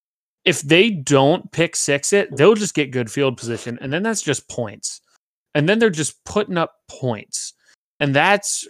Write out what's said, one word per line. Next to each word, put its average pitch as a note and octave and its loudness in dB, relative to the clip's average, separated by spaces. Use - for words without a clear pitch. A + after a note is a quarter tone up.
if - 0
they E3+ 6
don't C#3+ 2
pick E3 -2
six - -2
it, G3+ 0
they'll F#3+ 6
just G#3 -4
get C#3+ -2
good A#2+ -4
field C3+ 0
position, A#2 -8
and C3+ -8
then F3 -2
that's A3 -2
just - -4
points. - -10
And D3 2
then G#3+ 2
they're A3+ 4
just D#3 -6
putting G3+ -4
up E3 -2
points. - -8
And C#3 0
that's F#3 0